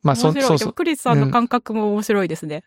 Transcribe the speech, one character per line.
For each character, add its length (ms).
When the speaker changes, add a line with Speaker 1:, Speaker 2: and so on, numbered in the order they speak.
Speaker 1:
ま 100
あ、 40
そ-、 160
Speaker 2:
面 0
白 100
い。 60
Speaker 1:
そ 60
う 40
そ 60
う。 20
Speaker 2:
で 0
も、 60
ク 120
リ 120
ス 60
さ 120
ん 60
の 100
感 160
覚 280
も 180
面 100
白 220
い 40
で 60
す 100
ね。 120
Speaker 1:
う 20
ん。 80